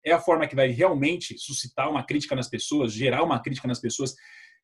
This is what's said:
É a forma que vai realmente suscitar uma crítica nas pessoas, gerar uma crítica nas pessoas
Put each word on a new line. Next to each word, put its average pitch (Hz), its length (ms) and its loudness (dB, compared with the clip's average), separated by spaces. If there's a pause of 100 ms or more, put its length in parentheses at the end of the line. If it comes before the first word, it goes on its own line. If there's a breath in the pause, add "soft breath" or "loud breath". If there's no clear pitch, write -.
É 156 60 2
a 165 80 6
forma 160 280 2
que - 80 -8
vai 135 120 6
realmente 151 720 2
suscitar 135 500 -4
uma 139 140 -2
crítica 147 320 -2
nas 127 120 -4
pessoas, 123 460 -2
gerar 127 300 0
uma 143 180 0
crítica 135 260 -6
nas 123 120 -2
pessoas 127 340 -4 (500 loud breath)